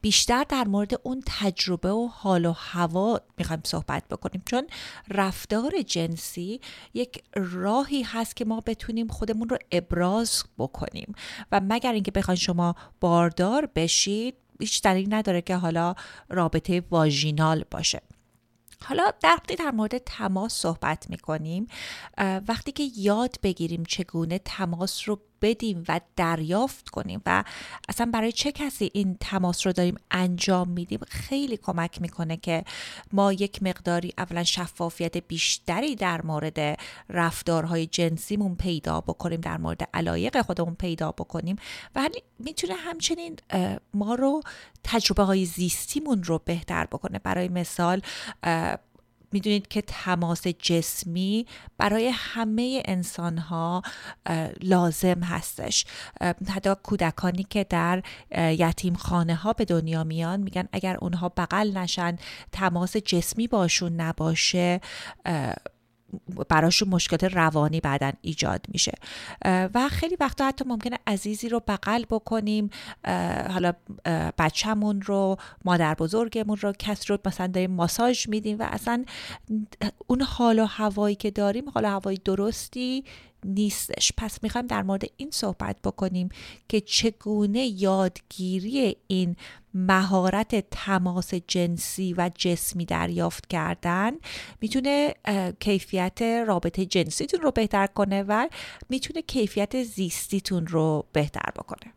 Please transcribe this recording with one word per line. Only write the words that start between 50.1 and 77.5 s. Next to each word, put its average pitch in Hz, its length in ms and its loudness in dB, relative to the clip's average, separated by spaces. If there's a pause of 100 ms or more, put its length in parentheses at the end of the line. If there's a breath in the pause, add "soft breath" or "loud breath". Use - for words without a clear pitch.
جسمی 180 960 0 (320 loud breath)
برای 226 360 4
همهٔ 233 720 -2
انسان‌ها، 170 960 -2 (440 loud breath)
اه، 160 240 -2 (120)
لازم 175 600 4
هستش. - 600 -2 (360 loud breath)
اه، 175 120 2 (160)
حتی 196 340 2
کودکانی 180 600 0
که 202 200 0
در، 175 400 2 (280 loud breath)
اه، 160 220 4
یتیمخانه‌ها 175 1000 2
به 220 120 2
دنیا 160 380 2
میان 165 360 -2
می‌گن 190 320 -2
اگر 185 300 -2
اونها 175 280 -2
بغل 190 480 0
نشن، 175 380 0 (360 loud breath)
تماس 180 460 2
جسمی 208 500 2
باشون 170 540 2
نباشه، 165 800 2 (440 loud breath)
اه، 143 280 -2 (960)
براشون 170 400 6
مشکلات 175 340 2
روانی 160 560 4
بعداً 139 320 0 (100)
ایجاد - 480 -2
می‌شه. - 220 0 (500 loud breath)
اه، 185 320 2
و 262 160 2
خیلی 330 300 0
وقتا 269 280 2
حتی 269 200 -2
ممکنه 240 300 -4 (100)
عزیزی 208 420 -2
رو 233 100 2
بغل 220 500 0
بکنیم، 214 600 0 (340 loud breath)
اه، 180 480 0
حالا، 180 220 2 (320)
اه، 160 320 0
بچه‌مون 208 640 2
رو، 196 360 2 (280 loud breath)
مادر 170 280 4
بزرگمون 214 640 0
رو، 202 220 -2
کسی 208 280 -4
رو 202 180 2
مثلاً 185 220 -2
داریم 185 240 0